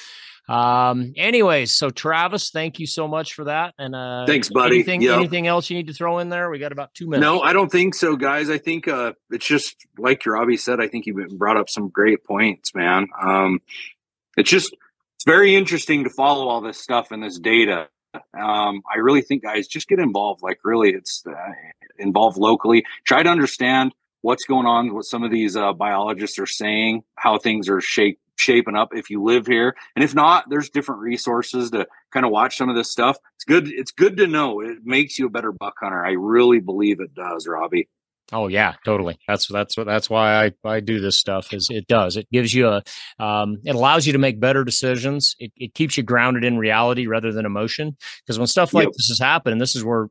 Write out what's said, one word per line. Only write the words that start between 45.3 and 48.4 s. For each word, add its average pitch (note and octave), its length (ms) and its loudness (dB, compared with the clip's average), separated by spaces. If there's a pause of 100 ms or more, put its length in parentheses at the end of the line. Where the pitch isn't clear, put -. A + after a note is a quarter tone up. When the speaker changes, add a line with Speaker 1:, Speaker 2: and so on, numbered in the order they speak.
Speaker 1:
It, A#2 200 -14
it A#2+ 160 -12
keeps D#3 240 -2
you C3 40 -2
grounded A#2+ 400 2
in A#2+ 140 0
reality A#2 500 0
rather A2+ 240 -2
than A2 140 -4
emotion. A2 500 -6 (320)
'Cause A2+ 120 -6
when A#2+ 80 0